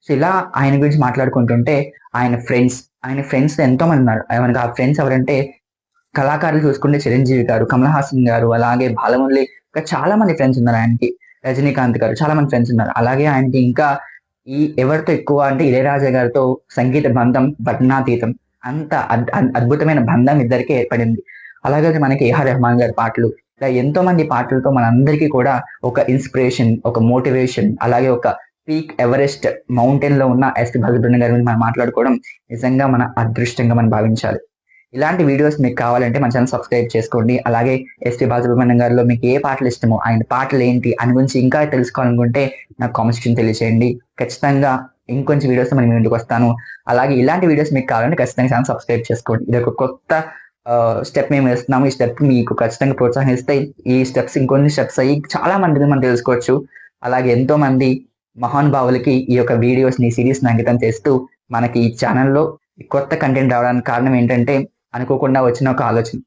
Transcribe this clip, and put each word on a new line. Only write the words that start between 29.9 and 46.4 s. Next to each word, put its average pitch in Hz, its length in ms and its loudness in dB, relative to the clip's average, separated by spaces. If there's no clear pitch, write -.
లో 135 80 2
ఉన్న 131 320 2
ఎస్పీ 120 200 -2
బాలసుబ్రహ్మణ్యం 120 440 2
గారి 120 100 2
గురించి 120 140 2
మనం 117 140 0
మాట్లాడుకోవడం 117 540 0
నిజంగా 127 360 0
మన 120 320 0
అదృష్టంగా 117 560 0
మనం 117 160 2
భావించాలి. 110 480 0
ఇలాంటి 160 300 0
వీడియోస్ 147 360 2
మీకు 123 140 2
కావాలంటే 120 440 0
మన 123 100 0
ఛానల్ 123 180 2
సబ్స్క్రైబ్ 120 500 -2
చేసుకోండి. 113 500 0
అలాగే 123 380 0
ఎస్పీ 123 220 -2
బాలసుబ్రహ్మణ్యం 120 580 2
గారిలో 120 200 2
మీకు 120 240 2
ఏ 127 120 2
పాటలు 135 300 -2
ఇష్టమో, 113 380 0
ఆయన 113 140 2
పాటలు 131 300 0
ఏంటి 120 380 0
అని 123 120 0
గురించి 131 280 2
ఇంకా 135 240 2
తెలుసుకోవాలనుకుంటే 127 880 0
నాకు 120 120 -4
కామెంట్ 117 240 -2
సెక్షన్ 120 200 -2
తెలియజేయండి. 113 640 0
ఖచ్చితంగా 135 680 -2
ఇంకొంచెం 139 400 -2
వీడియోస్ 123 260 0
మనం 123 140 2
ముందుకు 113 260 2
వస్తాను. 117 420 0